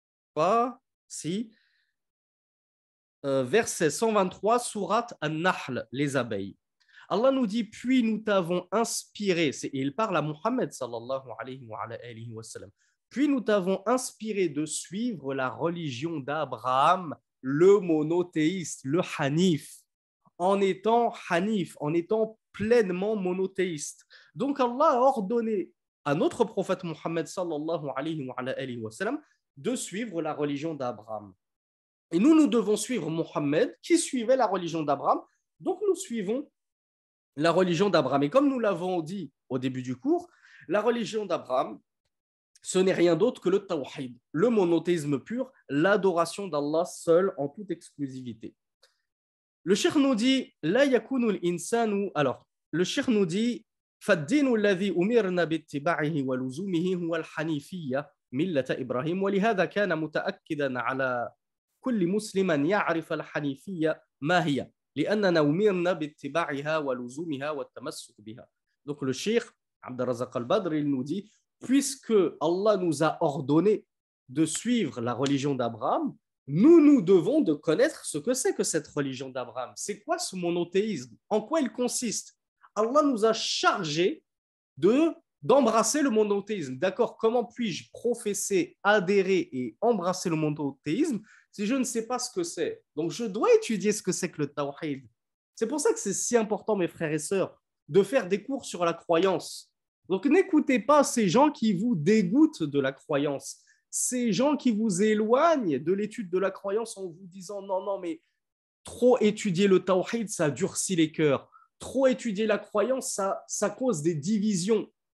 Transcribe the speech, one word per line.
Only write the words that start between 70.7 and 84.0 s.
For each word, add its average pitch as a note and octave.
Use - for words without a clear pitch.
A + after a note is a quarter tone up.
il D3
nous C3+
dit, E3+
puisque C4
Allah F#3+
nous E3
a D#3
ordonné D#3+
de D3+
suivre F3+
la A#2+
religion C#3
d'Abraham, B2
nous, C4
nous C#4+
devons F#3+
de E3+
connaître F#3
ce -
que A3+
c'est F#4
que G#3+
cette D#3
religion C3+
d'Abraham. B2
C'est -
quoi E4+
ce -
monothéisme ? F3
En G#3+
quoi D4+
il A#3+
consiste ? -
Allah A#3+
nous B3+
a A3
chargé G#3+